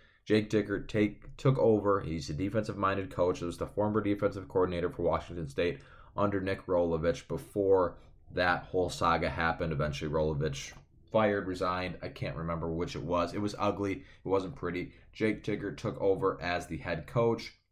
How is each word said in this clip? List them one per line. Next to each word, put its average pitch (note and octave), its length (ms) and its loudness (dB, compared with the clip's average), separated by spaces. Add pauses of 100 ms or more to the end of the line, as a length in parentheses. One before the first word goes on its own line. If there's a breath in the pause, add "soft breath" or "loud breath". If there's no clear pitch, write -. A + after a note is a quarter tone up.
(240 loud breath)
Jake G#2+ 260 4
Dickert G2+ 380 0
take, - 480 -2
took C3+ 220 2
over. G2+ 420 4
He's D#2+ 300 -6
a D#2 40 -4
defensive-minded G2 760 -2
coach. F2+ 320 2
It E2+ 40 -4
was E2+ 120 -6
the E2+ 80 -4
former G#2 340 0
defensive G2+ 460 0
coordinator F2 440 2
for E2+ 120 -6
Washington E2 460 -2
State E2+ 320 -2 (360 loud breath)
under G2 240 2
Nick F#2+ 260 -4
Rolovich E2+ 600 2
before F#2+ 720 2 (340 loud breath)
that F2+ 320 2
whole F2+ 260 0
saga E2+ 400 2
happened. E2 420 0
Eventually, D2 380 -2
Rolovich D#2 640 -2 (360)
fired, G2+ 380 2
resigned. F2+ 540 -2
I F2+ 60 -6
can't F2+ 280 -6
remember E2 340 -4
which E2 240 -4
it D#2 80 -8
was. E2+ 320 0
It G2+ 80 -2
was G2+ 160 -2
ugly. G2 460 0 (200 loud breath)
It - 40 -6
wasn't F#2 260 0
pretty. F2 380 -6 (200 loud breath)
Jake G#2+ 300 0
Dickert G2+ 340 -4
took - 240 -6
over F#2+ 400 0
as F2 280 -4
the D#2+ 100 -6
head E2 300 -6
coach, A#2 440 0 (200)